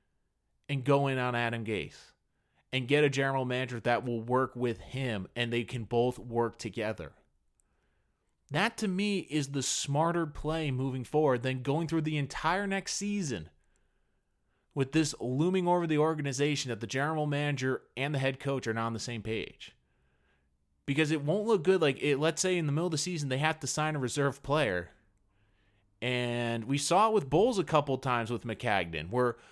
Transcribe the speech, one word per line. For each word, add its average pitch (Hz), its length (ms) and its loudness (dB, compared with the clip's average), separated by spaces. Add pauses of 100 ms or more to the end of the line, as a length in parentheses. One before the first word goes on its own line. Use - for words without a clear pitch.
(680)
and 139 140 -2
go 139 240 4
in 135 100 0
on 123 180 0
Adam 117 300 -2
Gase - 460 -6 (600)
and 127 140 -2
get 147 160 6
a 143 60 6
general 135 360 0
manager 123 340 -2
that 113 240 2
will 120 180 -2
work 123 340 0
with 120 240 -2
him 120 560 -4
and 120 180 -2
they 120 100 0
can 117 220 -8
both 120 340 0
work 117 380 -2
together"? 104 560 -6 (1400)
That, 190 280 -2
to 220 100 -2
me, 196 320 0
is 143 300 -2
the 139 120 -4
smarter 165 640 0
play 151 460 -4
moving 131 320 -2
forward 135 400 2
than 127 200 -2
going 147 240 0
through 160 160 0
the 156 140 -2
entire 165 480 -2
next 196 280 -4
season 165 560 -4 (1200)
with 135 180 0
this 156 280 2
looming 175 480 2
over 175 200 4
the 156 100 2
organization 143 720 0
that 110 100 -4
the 110 80 -6
general 151 380 -2
manager 143 560 0 (160)
and 139 180 -2
the 135 40 0
head 135 200 0
coach 139 280 -2
are 113 60 2
not 113 120 0
on 117 80 -2
the 110 60 -6
same 117 220 -8
page. 107 520 -8 (1120)
Because 147 260 2
it 151 140 0
won't 190 200 0
look 208 200 2
good. 185 160 4
Like, 143 200 2
it, 147 160 2
let's 160 240 0
say 185 160 0
in 165 100 0
the 143 40 0
middle 156 140 2
of 180 60 -2
the 156 60 -2
season, 156 300 -4
they 131 120 0
have 156 200 0
to 139 80 -6
sign 151 300 -2
a - 20 -4
reserve 135 420 0
player. 110 500 0 (1080)
And 120 640 0
we 135 140 0
saw 190 320 4
it 214 40 2
with 165 160 2
Bowles 202 300 4
a 165 60 0
couple 143 320 2
times 120 340 -2
with 120 140 -4
Maccagnan, 92 640 -2
where 123 260 2 (160)